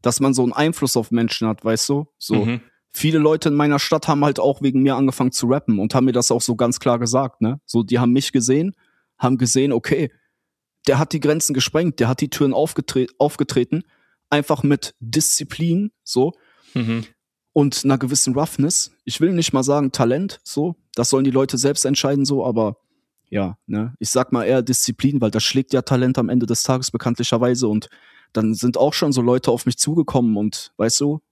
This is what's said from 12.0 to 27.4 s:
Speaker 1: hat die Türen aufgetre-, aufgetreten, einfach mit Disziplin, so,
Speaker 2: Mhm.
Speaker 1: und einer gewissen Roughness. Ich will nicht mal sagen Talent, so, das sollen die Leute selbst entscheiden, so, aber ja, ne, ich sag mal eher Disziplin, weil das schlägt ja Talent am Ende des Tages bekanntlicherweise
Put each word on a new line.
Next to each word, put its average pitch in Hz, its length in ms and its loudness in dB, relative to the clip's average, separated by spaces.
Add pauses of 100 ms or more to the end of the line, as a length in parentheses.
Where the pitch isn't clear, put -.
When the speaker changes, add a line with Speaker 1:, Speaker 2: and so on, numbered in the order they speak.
Speaker 1:
hat 127 140 -2
die 139 80 -2
Türen 139 240 0
aufgetre-, 131 540 -2 (100)
aufgetreten, 147 680 -2 (460)
einfach 147 340 0
mit 143 380 -2
Disziplin, 156 920 -2 (140)
so, 135 260 0 (420)
Speaker 2:
Mhm. 117 320 -4 (460)
Speaker 1:
und 143 320 0
einer 135 140 4
gewissen 131 360 -2
Roughness. 147 580 -2 (120)
Ich - 160 -8
will 175 140 2
nicht 170 180 0
mal 131 120 2
sagen 139 280 0
Talent, 139 520 0
so, 160 320 -4 (200)
das 120 140 0
sollen 135 160 2
die 135 60 2
Leute 131 260 0
selbst 139 280 0
entscheiden, 139 380 0
so, 135 220 -2
aber 110 320 -2 (520)
ja, 98 280 -4 (100)
ne, 110 320 -6
ich 107 100 -6
sag - 220 0
mal 117 140 0
eher 127 160 2
Disziplin, 131 580 -2
weil 110 120 0
das 110 120 -2
schlägt - 300 -2
ja 131 80 2
Talent 127 360 0
am 117 120 0
Ende 123 160 0
des 113 180 -2
Tages 127 280 -2
bekanntlicherweise 120 760 -2